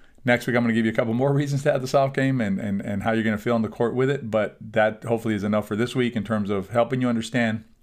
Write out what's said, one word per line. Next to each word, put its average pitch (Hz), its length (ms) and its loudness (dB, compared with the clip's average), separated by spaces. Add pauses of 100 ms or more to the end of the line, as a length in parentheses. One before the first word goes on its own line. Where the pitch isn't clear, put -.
(240)
Next 120 220 2
week, 120 80 0
I'm 120 80 4
gonna 113 120 2
give 113 100 2
you 110 80 2
a - 20 -2
couple 117 180 0
more 135 200 2
reasons 143 320 0
to 147 100 2
add 139 60 -2
the 131 80 -6
soft 139 260 2
game 135 260 2
and, 98 200 0
and, 101 200 -2
and 101 220 -4
how 117 80 0
you're 113 140 2
gonna 107 120 0
feel 117 200 0
on 113 60 2
the 107 60 0
court 117 280 -2
with 131 120 2
it. 139 220 -2
But 107 300 0
that 110 420 0
hopefully 113 320 -2
is 98 80 -2
enough 107 240 0
for 107 80 -4
this 113 220 -2
week 123 180 0
in 107 80 -2
terms 104 280 -2
of 98 200 -4
helping 120 300 0
you 127 80 0
understand 113 560 -2 (180)